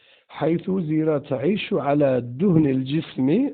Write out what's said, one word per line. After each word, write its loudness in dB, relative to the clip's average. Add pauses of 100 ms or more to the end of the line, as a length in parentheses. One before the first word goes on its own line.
(260)
Haythu, -2
zira 0
taişu -2
ala 0
duhnil 4
cismi 0